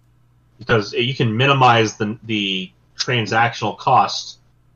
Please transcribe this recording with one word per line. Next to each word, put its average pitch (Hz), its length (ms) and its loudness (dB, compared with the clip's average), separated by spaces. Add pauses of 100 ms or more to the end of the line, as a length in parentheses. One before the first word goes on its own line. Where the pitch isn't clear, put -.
(580)
because - 360 -2
you 123 200 -2
can 117 220 0
minimize 127 640 4
the, 107 260 -4
the 98 480 -4 (260)
transactional 113 800 -2
cost - 600 -2 (360)